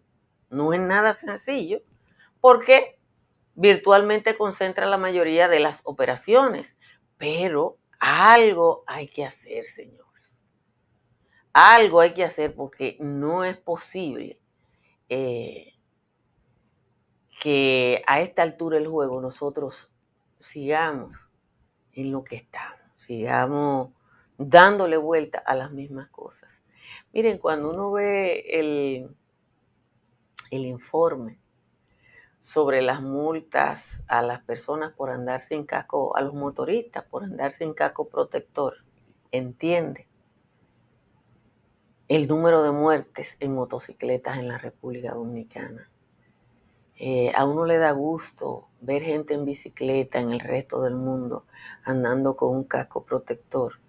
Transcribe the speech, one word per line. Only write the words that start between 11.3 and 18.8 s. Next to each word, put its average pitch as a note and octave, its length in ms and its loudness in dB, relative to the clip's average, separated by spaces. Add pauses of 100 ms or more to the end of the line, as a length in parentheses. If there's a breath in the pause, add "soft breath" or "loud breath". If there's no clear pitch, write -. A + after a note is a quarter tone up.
Algo F#3+ 460 10
hay E3+ 140 6
que F3+ 100 -2
hacer D#3 320 -4
porque C#3 440 -8
no D3 440 -4
es F#3 140 -4
posible, E3 840 -10 (720)
eh, B2 640 -8 (1700)
que C3 680 2
a C#3 140 4
esta F#3 200 -2
altura E3 360 -2
del D3+ 100 -2